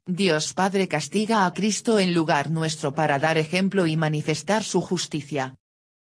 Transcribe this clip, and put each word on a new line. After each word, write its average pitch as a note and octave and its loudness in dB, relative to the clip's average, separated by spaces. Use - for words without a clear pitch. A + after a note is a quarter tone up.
Dios E3 0
Padre F#3+ 0
castiga G3+ 0
a F3 -4
Cristo G#3+ 0
en F#3 2
lugar D#3 0
nuestro D#3 -2
para D3+ 2
dar D#3+ 2
ejemplo F3+ 0
y D#3 0
manifestar D#3 0
su - -2
justicia. D3 -6